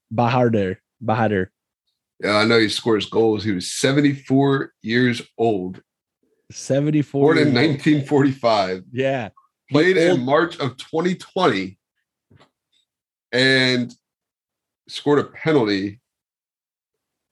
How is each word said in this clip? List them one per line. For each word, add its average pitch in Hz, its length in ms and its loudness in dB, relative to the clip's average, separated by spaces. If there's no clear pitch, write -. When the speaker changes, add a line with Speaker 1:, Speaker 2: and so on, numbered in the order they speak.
Speaker 1:
Bahadur? 113 640 0
Bahadur. 107 440 0
Speaker 2:
Yeah, 101 140 0
I 107 80 2
know 117 120 4
he 110 120 2
scores 104 380 -2
goals. 107 360 0
He 107 80 -4
was 90 180 -6
seventy-four 139 1000 0
years 117 380 0
old. 95 440 -4
Speaker 1:
Seventy-four 143 840 0
Speaker 2:
Born 165 60 2
in 147 140 4
Speaker 1:
years 120 40 2
old. 151 140 4
Speaker 2:
nineteen 139 340 0
forty-five. 113 840 0
Speaker 1:
Yeah. 131 380 -4
Speaker 2:
Played 170 280 4
Speaker 1:
Old. 170 220 2
Speaker 2:
in 120 60 -6
March 170 340 0
of 131 180 -6
twenty 175 380 -4
twenty 104 600 -4
and 127 600 0
scored 147 320 0
a 120 60 0
penalty 104 720 -2